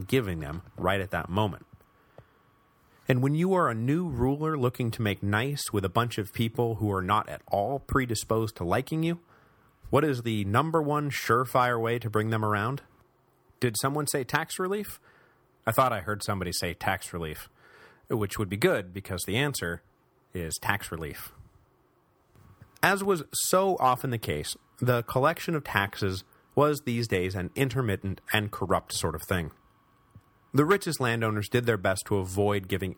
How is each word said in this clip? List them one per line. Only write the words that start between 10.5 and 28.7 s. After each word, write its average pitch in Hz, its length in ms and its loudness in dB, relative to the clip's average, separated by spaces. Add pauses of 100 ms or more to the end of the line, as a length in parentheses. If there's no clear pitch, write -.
one 147 280 0
surefire 123 680 2
way 117 200 0
to 113 100 -6
bring 110 200 2
them 110 140 0
around? 107 380 0 (800)
Did 117 200 0
someone 143 280 -2
say 139 160 -2
tax 151 340 -2
relief? 196 400 -6 (640)
I 113 60 0
thought 127 220 4
I 101 80 -2
heard 104 240 -4
somebody 90 260 -2
say 85 240 -4
tax - 380 -2
relief, 80 360 -8 (640)
which 107 300 -2
would 101 80 -2
be 101 80 -4
good 110 360 0
because 95 320 -8
the 92 120 -2
answer 95 460 -2 (520)
is 82 260 -6
tax - 300 -2
relief. 80 400 -8 (1500)
As 190 220 4
was 185 180 2 (100)
so 190 460 2
often 127 320 2
the 117 80 -2
case, - 380 -4 (240)
the 123 240 4
collection 160 500 0
of 143 80 -2
taxes 98 640 -2 (320)
was 143 240 4
these 120 260 -2
days 92 300 0
an 90 180 -4
intermittent 117 640 -2 (120)
and 104 180 2
corrupt 92 440 -2